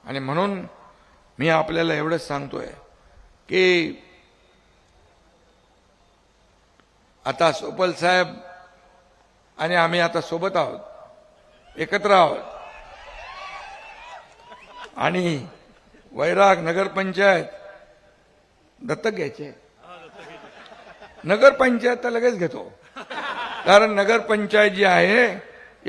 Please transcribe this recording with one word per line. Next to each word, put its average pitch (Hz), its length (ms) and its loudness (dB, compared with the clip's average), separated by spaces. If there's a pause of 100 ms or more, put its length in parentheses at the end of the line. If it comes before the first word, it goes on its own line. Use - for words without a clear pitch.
आणि 135 120 -8
म्हणून 180 460 -4 (720)
मी 156 100 0
आपल्याला 165 440 0
एवढंच 160 340 -2
सांगतोय 139 380 -8 (840)
की 180 460 2 (3250)
आता 156 260 2
सोपल 180 400 -2
साहेब 180 360 2 (1300)
आणि 165 180 -2
आम्ही 170 240 2
आता 170 220 0
सोबत 175 340 -6
आहोत, 143 240 -2 (1000)
एकत्र 196 340 -2
आहोत. 170 260 6 (2500)
आणि 170 480 -2 (680)
वैराग 180 480 4
नगरपंचायत 190 840 0 (1400)
दत्तक - 260 -4
घ्यायचे, 151 460 -8 (1700)
नगरपंचायत 247 800 4
तर 247 60 -2
लगेच 233 280 0
घेतो, 156 360 -6 (920)
कारण 208 260 6
नगरपंचायत 208 800 2
जी 190 120 0
आहे 190 680 4 (400)